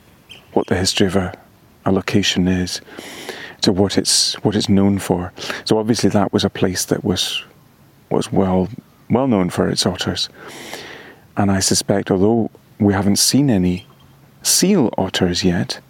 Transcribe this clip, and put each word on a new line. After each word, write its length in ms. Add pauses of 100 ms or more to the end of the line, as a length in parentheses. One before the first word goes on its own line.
(540)
what 140
the 80
history 320
of 80
a, 180 (520)
a 60
location 560
is, 320 (840)
to 120
what 240
it's, 460
what 120
it's 140
known 300
for. 340 (320)
So 140
obviously 320
that 200
was 140
a 60
place 340
that 180
was, 400 (680)
was 200
well, 380 (400)
well 180
known 220
for 180
its 200
otters. 420 (1080)
And 140
I 100
suspect, 520
although 400 (280)
we 140
haven't 220
seen 340
any 380 (560)
seal 560
otters 440
yet 360 (100)